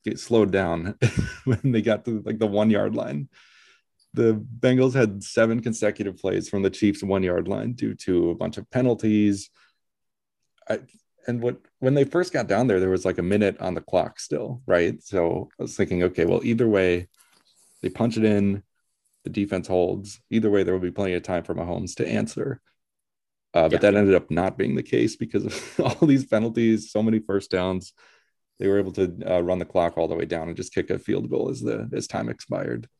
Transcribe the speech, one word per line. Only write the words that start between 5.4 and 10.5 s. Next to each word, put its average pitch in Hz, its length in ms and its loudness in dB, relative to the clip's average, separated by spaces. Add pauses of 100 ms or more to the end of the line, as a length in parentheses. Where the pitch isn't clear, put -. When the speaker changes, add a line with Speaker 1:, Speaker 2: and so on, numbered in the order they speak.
Speaker 1:
consecutive 104 560 -2
plays 95 320 -2
from 98 140 -2
the 95 60 2
Chiefs' 101 340 0
one-yard 92 460 0
line 110 240 -4
due 107 220 -4
to 87 360 0
a 82 40 -4
bunch 90 220 -6
of - 140 -14
penalties. 107 760 2 (1200)